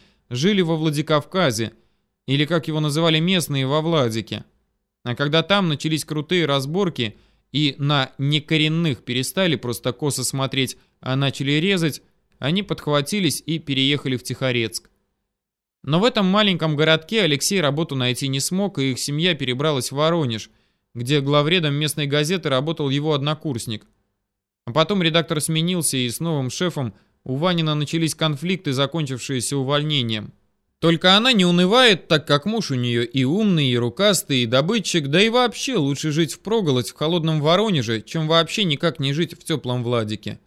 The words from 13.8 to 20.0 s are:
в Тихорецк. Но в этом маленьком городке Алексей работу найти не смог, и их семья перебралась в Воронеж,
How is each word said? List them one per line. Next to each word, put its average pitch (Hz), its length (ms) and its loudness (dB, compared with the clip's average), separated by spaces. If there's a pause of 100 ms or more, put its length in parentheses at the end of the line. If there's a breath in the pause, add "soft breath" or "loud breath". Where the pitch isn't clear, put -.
в 120 80 -6
Тихорецк. 120 680 -4 (920)
Но 151 160 0
в 208 60 2
этом 226 200 2
маленьком 185 520 2
городке 160 460 2
Алексей 156 360 0
работу 143 380 0
найти 127 320 -2
не 135 100 -2
смог, 185 400 -4
и 135 120 0
их 120 80 -6
семья 160 360 -2
перебралась 135 560 -2
в 131 40 -8
Воронеж, 147 560 -2 (440)